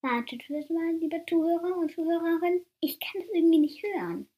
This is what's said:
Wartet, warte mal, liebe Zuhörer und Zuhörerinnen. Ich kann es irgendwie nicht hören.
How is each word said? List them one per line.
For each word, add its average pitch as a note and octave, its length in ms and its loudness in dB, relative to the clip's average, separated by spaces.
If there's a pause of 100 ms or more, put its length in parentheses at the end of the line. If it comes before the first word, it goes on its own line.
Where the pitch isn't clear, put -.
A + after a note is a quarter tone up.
Wartet, A#3+ 480 -2
warte D4 240 -4
mal, E4 220 0
liebe E4 340 -2
Zuhörer E4+ 480 2
und D#4+ 160 -2
Zuhörerinnen. E4+ 720 0 (140)
Ich - 180 -2
kann - 240 -8
es - 100 -12
irgendwie E4 260 6
nicht D4 240 2
hören. G3+ 560 -6